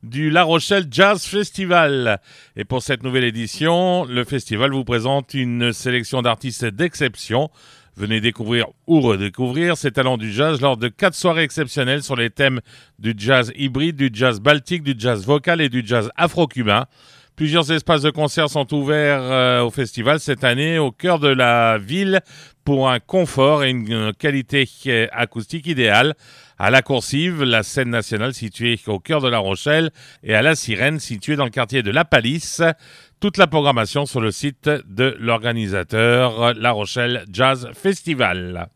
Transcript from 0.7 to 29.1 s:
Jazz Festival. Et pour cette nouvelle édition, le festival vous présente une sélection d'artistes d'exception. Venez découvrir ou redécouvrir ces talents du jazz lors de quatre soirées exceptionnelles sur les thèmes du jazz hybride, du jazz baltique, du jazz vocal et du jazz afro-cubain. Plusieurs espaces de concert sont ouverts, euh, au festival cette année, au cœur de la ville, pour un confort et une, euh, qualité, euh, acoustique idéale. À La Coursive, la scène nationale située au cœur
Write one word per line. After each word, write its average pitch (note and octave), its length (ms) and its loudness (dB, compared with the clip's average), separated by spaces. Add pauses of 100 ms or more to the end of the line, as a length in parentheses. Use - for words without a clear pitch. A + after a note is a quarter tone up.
Jazz F#3+ 340 2
Festival. E3 960 0 (360)
Et G#2+ 80 -6
pour B2+ 180 -4
cette B2 220 -4
nouvelle B2+ 200 0
édition, D#3+ 800 0
le B2 180 -2
festival A#2 480 -2
vous C3+ 120 -2
présente A#2+ 500 -2
une A#2+ 380 -2
sélection B2 500 -4
d'artistes A#2+ 420 -2
d'exception. B2+ 880 -2 (460)
Venez G#2 260 -2
découvrir A2+ 440 -2 (200)
ou D#3 160 6
redécouvrir B2 760 0
ces C3+ 140 -2
talents B2+ 260 0
du G#2+ 160 -6
jazz C#3 300 0
lors C3+ 160 2
de A#2 100 -2
quatre F3+ 280 -2
soirées E3 260 0
exceptionnelles C#3 600 -2
sur C3+ 140 -6
les A#2 140 0
thèmes C3 300 0 (380)
du A2 160 -2
jazz A#2 420 0
hybride, C#3 400 -2
du C3+ 140 0
jazz A2+ 300 0
baltique, D3 440 0
du C#3 120 -2
jazz A2 300 -2
vocal D3 340 0
et D3 80 2
du B2 160 -2
jazz A2+ 320 0
afro-cubain. C3 680 0 (500)
Plusieurs D#3 360 0
espaces D#3 300 0
de D3+ 80 2
concert D3+ 400 -2
sont C#3+ 240 -4
ouverts, C#3+ 480 2
euh, B2+ 400 2
au A#2+ 80 0
festival C3 500 0
cette C3+ 240 -4
année, C#3+ 340 2
au C#3 140 0
cœur F3 260 0
de D3 100 2
la A#2+ 500 4
ville, F#3 420 0 (440)
pour C3+ 260 2
un B2 100 0
confort D3 640 2
et C3 60 2
une, A#2 220 -4
euh, G#2+ 200 -2
qualité, C#3 560 -2 (180)
euh, A#2 240 2
acoustique A#2+ 560 -6
idéale. B2+ 480 4 (440)
À F#2+ 120 2
La C3 120 6
Coursive, D3 600 -2
la A#2 200 2
scène B2+ 260 -4
nationale A#2 460 -4
située A#2 520 -4
au G#2 120 -4
cœur D3+ 240 -2